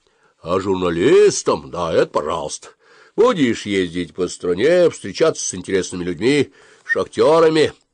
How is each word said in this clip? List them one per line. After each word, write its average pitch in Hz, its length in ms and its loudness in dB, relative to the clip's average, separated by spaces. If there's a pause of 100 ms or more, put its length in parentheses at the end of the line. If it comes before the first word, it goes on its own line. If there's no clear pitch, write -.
(400)
А 87 180 -2
журналистом, 95 1120 2
да, 85 220 -4
это 123 140 2
пожалуйста. 78 640 -6 (460)
Будешь 165 520 0
ездить 87 480 -4
по 90 140 -4
стране, 139 600 0
встречаться - 560 -4
с - 80 -6
интересными 92 520 -4
людьми, 110 480 0 (320)
шахтерами, 156 920 2 (200)